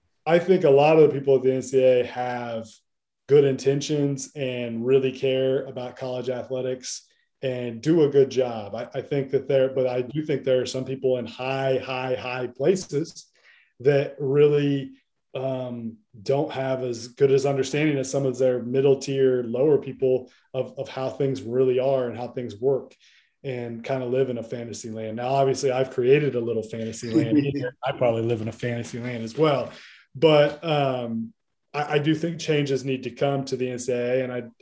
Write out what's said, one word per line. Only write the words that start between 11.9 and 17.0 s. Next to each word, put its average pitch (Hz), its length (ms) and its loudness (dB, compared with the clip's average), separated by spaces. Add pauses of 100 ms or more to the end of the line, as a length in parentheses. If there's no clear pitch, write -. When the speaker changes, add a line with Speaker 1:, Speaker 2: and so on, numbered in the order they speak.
Speaker 1:
high 127 320 -6
places 156 840 -4 (480)
that 139 400 2
really, 143 720 2 (420)
um, 127 640 -6 (240)
don't 139 300 0
have 131 320 -4
as 117 240 -6